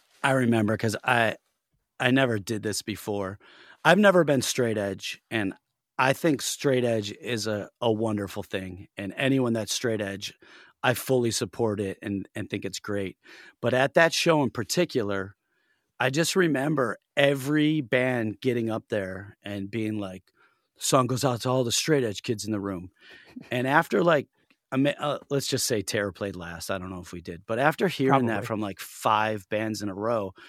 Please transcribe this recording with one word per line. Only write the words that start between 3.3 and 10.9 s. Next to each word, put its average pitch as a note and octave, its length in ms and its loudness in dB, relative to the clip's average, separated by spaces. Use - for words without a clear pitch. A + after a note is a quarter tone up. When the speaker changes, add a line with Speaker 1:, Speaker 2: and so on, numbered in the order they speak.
Speaker 1:
I've F3 140 8
never F#3+ 260 8
been C#3 180 4
straight A#2 340 0
edge, G2 440 -6
and G#2 240 -4
I C3 160 4
think D3 280 0
straight B2+ 440 0
edge A2 280 0
is G#2+ 340 -4
a, G#2 220 -4
a A#2+ 100 4
wonderful G#2 520 -2
thing. F#2 440 -10
And G2 200 -8
anyone C3 360 2
that's A2 200 -4
straight A2+ 280 -2
edge, G2 320 -8
I B2 120 4